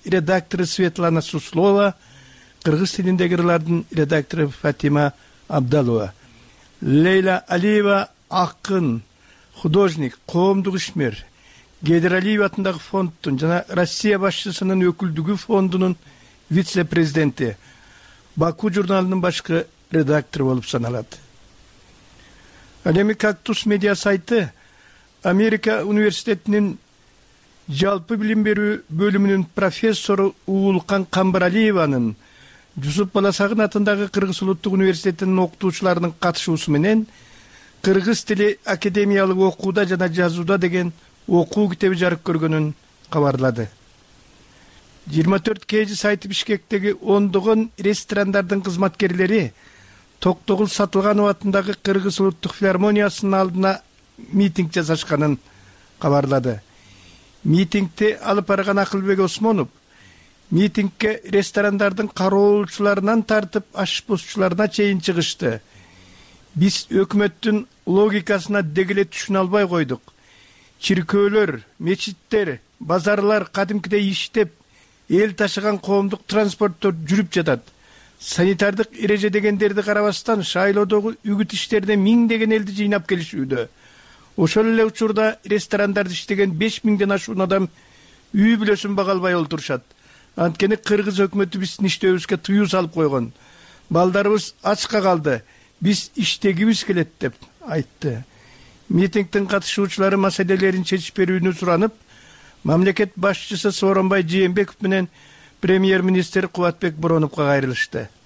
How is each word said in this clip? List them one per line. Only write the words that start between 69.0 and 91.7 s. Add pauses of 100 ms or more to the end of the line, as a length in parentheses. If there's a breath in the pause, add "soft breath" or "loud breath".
түшүнө
албай
койдук. (640 soft breath)
Чиркөөлөр, (160)
мечиттер, (200)
базарлар
кадимкидей
иштеп, (560 soft breath)
эл
ташыган
коомдук
транспорттор
жүрүп
жатат. (540 soft breath)
Санитардык
эреже
дегендерди
карабастан,
шайлоодогу (100)
үгүт
иштерине
миңдеген
элди
жыйнап
келишүүдө. (680 soft breath)
Ошол
эле
учурда
ресторандарды
иштеген
беш
миңден
ашуун
адам (640 soft breath)
үй
бүлөсүн
бага
албай
олтурушат. (520 soft breath)
Анткени
кыргыз
өкмөтү
биздин